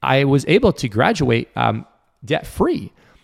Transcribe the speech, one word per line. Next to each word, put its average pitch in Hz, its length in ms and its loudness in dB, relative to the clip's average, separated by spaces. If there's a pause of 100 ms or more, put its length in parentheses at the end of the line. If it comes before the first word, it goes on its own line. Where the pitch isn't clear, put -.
I 135 220 2
was 139 240 2
able 190 240 4
to - 160 -6
graduate, 123 680 0
um, 117 300 -2 (380)
debt-free. 175 680 -4 (340)